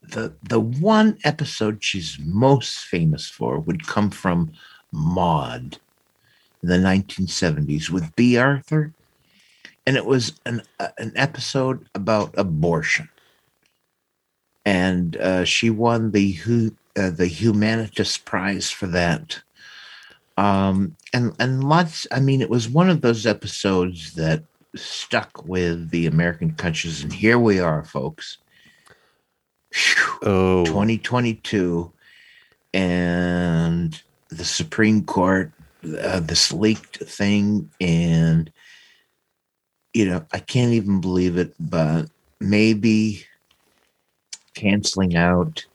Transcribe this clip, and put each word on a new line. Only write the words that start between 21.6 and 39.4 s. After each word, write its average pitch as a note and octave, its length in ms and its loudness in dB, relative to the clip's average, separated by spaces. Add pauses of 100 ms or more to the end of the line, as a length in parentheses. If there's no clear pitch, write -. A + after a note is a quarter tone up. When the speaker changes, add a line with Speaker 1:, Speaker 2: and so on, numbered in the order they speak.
Speaker 1:
lots, D#3+ 480 0
I - 80 -2
mean, C3+ 220 2
it - 80 -2
was A2+ 180 0
one E3 220 4
of E3 120 2
those A#2 260 2
episodes F#2 880 -2
that D#2+ 260 -2 (340)
stuck - 680 -8
with E2+ 460 -2
the E2+ 160 0
American E2 460 0
conscience. D#2+ 500 -6
And D2+ 100 -8
here A2 240 4
we G#2+ 220 4
are, D#2+ 260 0
folks. - 540 -10 (1300)
Phew. - 520 0
Speaker 2:
Oh. F#2 420 4
Speaker 1:
Twenty G#2 320 0
twenty-two, G#2 960 -2 (840)
and F2 1300 0 (280)
the E3 160 -10
Supreme G#2+ 600 0
Court, F#2 460 0 (480)
uh, - 220 -2
this D#2+ 300 0
leaked G#2+ 460 -2
thing, G2+ 720 0 (100)
and, E2 720 2 (1400)